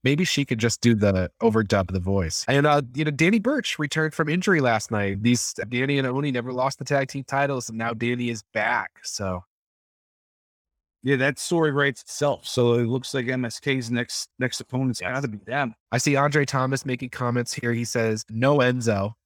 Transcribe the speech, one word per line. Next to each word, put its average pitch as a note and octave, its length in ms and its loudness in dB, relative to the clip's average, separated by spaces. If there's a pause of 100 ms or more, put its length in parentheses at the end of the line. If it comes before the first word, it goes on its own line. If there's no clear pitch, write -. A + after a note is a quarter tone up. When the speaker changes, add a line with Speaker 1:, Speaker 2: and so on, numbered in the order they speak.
Speaker 1:
Maybe D3 200 4
she C#3+ 200 0
could B2 140 -2
just A2+ 220 0
do A#2+ 140 6
the G2 360 2 (100)
overdub G#2 520 2
the F#2 80 0
voice. F2+ 480 -2
And, C#3 180 4
uh, D3 160 4 (120)
you D3 100 -2
know, D3+ 60 0
Danny E3+ 280 2
Burch A#3+ 400 -2
returned D#3 360 -2
from D#3 140 -2
injury F3 320 2
last A#2 300 2
night. G2+ 320 -2
These, A#2+ 320 2 (140)
Danny C3 300 0
and C3+ 80 0
Oni C#3 240 -2
never B2 220 -4
lost B2+ 260 -2
the C#3 60 -10
tag C3+ 240 0
team C#3 160 -10
titles, C#3 460 -2
and A2 80 -8
now A2+ 160 -2
Danny A#2+ 340 -2
is A2+ 140 -6 (100)
back, A2 500 -2
so. F#2 420 -6 (1600)
Speaker 2:
Yeah, C3+ 140 2
that C3+ 220 0
story E3 320 2
writes C#3 320 0
itself. - 440 -2
So A#2+ 280 2
it A#2+ 120 2
looks B2 280 -4
like B2+ 140 -2
M B2+ 160 -2
S A2+ 160 -8
K's C3 300 -2
next, A#2+ 380 -4 (100)
next B2+ 220 -2
opponent's B2+ 400 -2
Speaker 1:
Yes. F#2 140 -4
Speaker 2:
gotta C3+ 140 -4
be G#2 100 -8
them. A#2+ 360 -4 (180)
Speaker 1:
I B2+ 60 0
see C#3+ 180 2
Andre C#3+ 280 2
Thomas C3+ 400 -2
making B2+ 260 -6
comments A#2+ 420 -2
here. A#2+ 200 -2
He A#2 120 -2
says, A2+ 440 0
"No C3 300 4
Enzo." A2+ 540 2 (140)